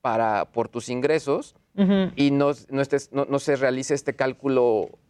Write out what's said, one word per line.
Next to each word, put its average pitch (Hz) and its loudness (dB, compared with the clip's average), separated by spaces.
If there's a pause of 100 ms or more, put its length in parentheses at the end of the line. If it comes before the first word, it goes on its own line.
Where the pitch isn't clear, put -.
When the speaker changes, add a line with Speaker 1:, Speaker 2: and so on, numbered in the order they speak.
Speaker 1:
para, 110 0
por 113 -4
tus 120 -10
ingresos 143 -2 (200)
Speaker 2:
Ujú. 190 2
Speaker 1:
y 143 2
no, 143 2 (180)
no 135 -2
estés, 139 -2
no, 139 -2
no 139 0
se 143 0
realice 131 0
este 139 -6
cálculo 123 0 (200)